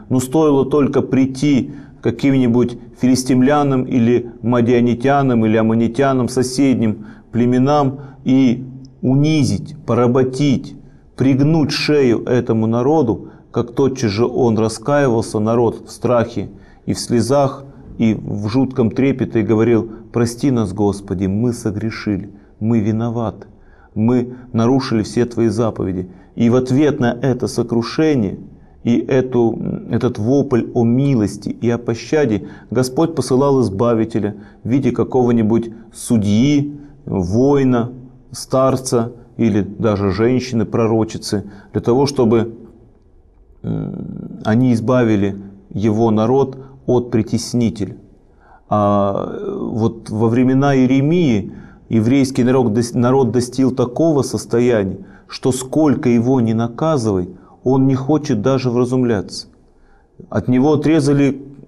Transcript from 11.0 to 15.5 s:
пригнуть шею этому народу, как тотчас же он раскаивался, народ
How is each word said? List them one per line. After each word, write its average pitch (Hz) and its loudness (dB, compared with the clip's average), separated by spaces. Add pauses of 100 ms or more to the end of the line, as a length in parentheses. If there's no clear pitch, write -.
пригнуть 139 2
шею 139 2
этому 120 0
народу, 120 0 (220)
как 123 -4
тотчас 131 0
же 110 0
он 120 0
раскаивался, 113 0
народ 113 0